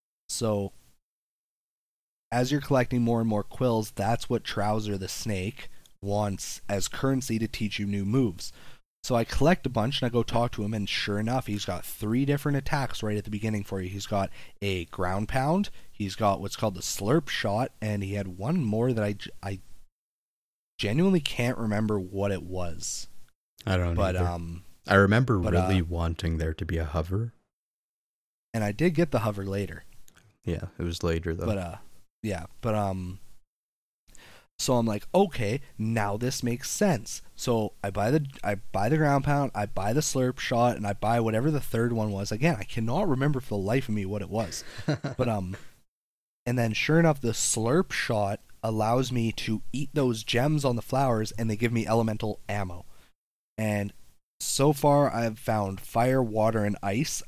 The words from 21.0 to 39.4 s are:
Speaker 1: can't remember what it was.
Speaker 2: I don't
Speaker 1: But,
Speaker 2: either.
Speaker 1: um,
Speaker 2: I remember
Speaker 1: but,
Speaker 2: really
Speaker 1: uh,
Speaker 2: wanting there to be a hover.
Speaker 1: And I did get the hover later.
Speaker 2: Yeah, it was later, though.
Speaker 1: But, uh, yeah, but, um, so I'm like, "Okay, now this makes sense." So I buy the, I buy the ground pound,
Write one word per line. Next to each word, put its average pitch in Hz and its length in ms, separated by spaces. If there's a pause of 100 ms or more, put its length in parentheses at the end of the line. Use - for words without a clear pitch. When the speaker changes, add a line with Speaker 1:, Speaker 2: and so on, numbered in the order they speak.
Speaker 1:
can't 127 360
remember 107 420
what 98 340
it 90 100
was. 87 680 (580)
Speaker 2:
I 95 100
don't 87 180
Speaker 1:
But, 92 220
Speaker 2:
either. 90 120
Speaker 1:
um, 85 360 (220)
Speaker 2:
I 95 100
remember 107 420
Speaker 1:
but, 90 160
Speaker 2:
really 92 260
Speaker 1:
uh, 85 40
Speaker 2:
wanting 85 540
there 80 160
to - 120
be 82 100
a 80 80
hover. 90 480 (1200)
Speaker 1:
And 113 120
I 101 80
did 156 220
get 160 160
the 123 100
hover 101 260
later. 95 380 (600)
Speaker 2:
Yeah, - 220 (120)
it - 40
was 87 200
later, 82 320
though. 90 120
Speaker 1:
But, 101 120
uh, 87 180 (460)
yeah, 87 240 (140)
but, 113 140
um, 95 460 (1400)
so 131 140
I'm 117 120
like, 104 280
"Okay, 143 460 (180)
now 107 380
this 120 260
makes 120 280
sense." - 520 (140)
So 113 360 (100)
I 101 80
buy 101 200
the, 147 160 (160)
I 104 140
buy 98 320
the 147 80
ground 143 280
pound, 143 300